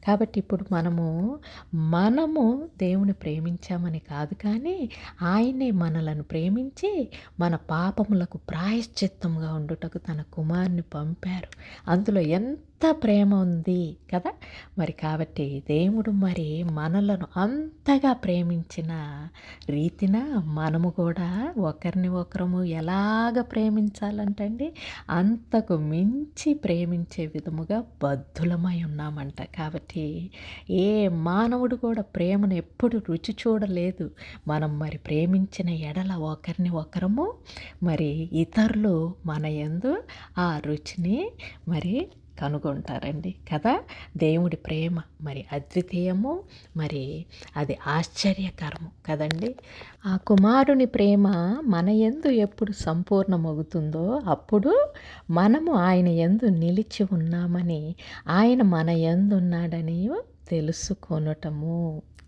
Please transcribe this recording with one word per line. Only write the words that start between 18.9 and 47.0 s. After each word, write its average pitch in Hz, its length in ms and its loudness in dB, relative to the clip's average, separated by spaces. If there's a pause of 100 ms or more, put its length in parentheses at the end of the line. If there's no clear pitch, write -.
రీతిన 175 480 2 (420)
మనము 165 300 2
కూడా 180 680 -2
ఒకరిని 180 520 0 (120)
ఒకరము 180 420 -2
ఎలాగ 202 800 0
ప్రేమించాలంటండి, 214 1300 -2 (360)
అంతకు 214 640 2 (160)
మించి 269 600 0
ప్రేమించే 175 720 -2
విధముగా 160 580 -4 (200)
బద్ధులమై 170 800 -2
ఉన్నామంట. 147 580 -8 (160)
కాబట్టి 160 760 -6 (380)
ఏ 196 380 2
మానవుడు 226 680 0
కూడా 226 260 -2 (140)
ప్రేమను 190 380 2
ఎప్పుడు 226 560 -2
రుచి 165 320 -4
చూడలేదు. 185 680 -2 (380)
మనం 151 320 0
మరి 156 180 -4
ప్రేమించిన 175 720 0 (200)
ఎడల 185 240 -2 (180)
ఒకరిని 175 380 -4
ఒకరము 190 640 -2 (500)
మరి 160 460 0 (140)
ఇతరులు 202 720 2 (120)
మన 151 200 -4
యందు 165 580 -2 (440)
ఆ 151 180 -2
రుచిని 180 640 -2 (360)
మరి 180 420 -2 (300)
కనుగొంటారండి 147 960 -4 (180)
కదా? 233 260 2 (380)
దేవుడి 165 380 2
ప్రేమ 160 460 -4 (200)
మరి 143 300 -10
అద్వితీయము, 185 920 -2 (340)
మరి 151 480 -6 (320)